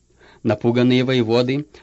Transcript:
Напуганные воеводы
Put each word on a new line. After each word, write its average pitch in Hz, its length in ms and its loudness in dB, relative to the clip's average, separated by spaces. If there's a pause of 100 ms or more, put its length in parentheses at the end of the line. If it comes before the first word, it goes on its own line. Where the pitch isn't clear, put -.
(420)
Напуганные 123 640 0
воеводы 123 640 -2 (160)